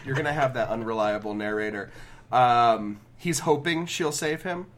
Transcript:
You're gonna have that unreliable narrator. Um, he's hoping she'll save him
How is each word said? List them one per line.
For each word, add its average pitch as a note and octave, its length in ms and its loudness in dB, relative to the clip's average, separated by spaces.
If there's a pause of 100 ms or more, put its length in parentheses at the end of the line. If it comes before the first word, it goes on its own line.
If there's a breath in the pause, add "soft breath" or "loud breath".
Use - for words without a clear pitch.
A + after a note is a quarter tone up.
You're C3+ 100 -4
gonna D3 180 -2
have C3+ 220 0
that A2 140 -2
unreliable G#2+ 640 -2
narrator. G#2 580 -4 (400 loud breath)
Um, A#2 680 4 (180)
he's E3+ 220 -2
hoping D#3+ 460 0
she'll E3+ 280 -2
save D#3+ 300 -4
him F3+ 240 -6 (100)